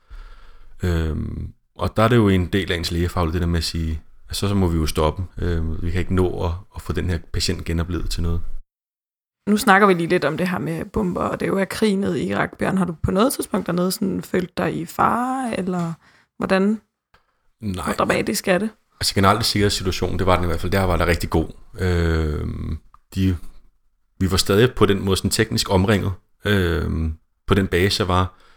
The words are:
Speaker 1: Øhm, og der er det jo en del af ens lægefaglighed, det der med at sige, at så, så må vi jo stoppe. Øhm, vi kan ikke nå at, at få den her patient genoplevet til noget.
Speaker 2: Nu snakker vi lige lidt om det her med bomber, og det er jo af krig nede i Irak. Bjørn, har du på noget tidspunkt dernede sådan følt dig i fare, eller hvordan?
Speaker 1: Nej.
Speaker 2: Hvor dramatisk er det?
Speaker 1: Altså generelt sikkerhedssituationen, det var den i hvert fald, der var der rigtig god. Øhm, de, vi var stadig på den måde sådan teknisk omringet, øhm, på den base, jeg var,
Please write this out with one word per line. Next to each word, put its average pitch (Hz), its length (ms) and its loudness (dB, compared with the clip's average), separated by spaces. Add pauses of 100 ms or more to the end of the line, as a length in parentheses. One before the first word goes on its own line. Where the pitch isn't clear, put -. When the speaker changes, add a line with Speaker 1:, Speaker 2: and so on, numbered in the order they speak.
(840)
Speaker 1:
Øhm, 80 680 -2 (280)
og - 200 -4
der 110 60 4
er 113 60 6
det 120 80 4
jo 107 120 6
en 92 180 4
del 90 260 -2
af 87 40 0
ens 82 140 -4
lægefaglighed, 85 420 0
det 87 80 0
der 87 60 0
med 85 120 2
at 82 60 -2
sige, 80 380 -4 (260)
at - 80 -8
så, 101 120 0
så 101 60 0
må 95 120 4
vi 85 120 2
jo 78 80 2
stoppe. 78 360 0 (160)
Øhm, 82 440 -2
vi 85 80 -2
kan 87 100 0
ikke 90 140 0
nå 92 300 2
at, 87 60 0 (260)
at 80 60 -12
få - 100 -6
den 85 180 -2
her 85 80 0 (140)
patient 85 320 -2
genoplevet 85 460 -2
til - 120 -2
noget. 85 180 2 (1080)
Speaker 2:
Nu 208 80 4
snakker 202 300 6
vi 190 80 6
lige 165 140 -2
lidt 175 160 2
om 143 120 0
det 180 120 -2
her 180 100 -2
med 160 260 -6
bomber, 196 380 -2
og - 180 -4
det - 60 -2
er 170 40 -2
jo 190 80 0
af 190 100 -2
krig 214 280 0
nede 190 260 0
i 180 60 -2
Irak. - 300 -2
Bjørn, - 200 0
har 185 60 2
du 170 180 -4
på - 80 0
noget 208 220 2
tidspunkt - 340 -4
dernede 180 260 0
sådan 180 300 -2
følt - 360 -4
dig - 180 -2
i 160 100 -6
fare, 247 720 -2
eller 180 340 -2 (460)
hvordan? 190 420 0 (800)
Speaker 1:
Nej. 95 240 -4
Speaker 2:
Hvor - 80 -2
dramatisk 202 560 -2
er 185 100 4
det? 214 120 -2 (300)
Speaker 1:
Altså - 140 -2
generelt 104 300 4
sikkerhedssituationen, 92 760 0
det 95 80 0
var 92 100 6
den 87 80 0
i - 20 0
hvert 82 140 0
fald, 90 120 -2
der 98 100 2
var 90 140 2
der 85 100 2
rigtig 85 240 0
god. 80 180 0 (300)
Øhm, 80 1000 -2 (360)
de, 95 220 2 (840)
vi 92 100 2
var 95 60 0
stadig 104 380 4
på 107 120 4
den 98 180 2
måde 95 120 2
sådan 101 140 0
teknisk - 400 -2
omringet, 95 420 2 (320)
øhm, 80 720 0 (320)
på 98 80 4
den 95 120 4
base, 92 340 2
jeg 98 80 0
var, 90 260 2 (220)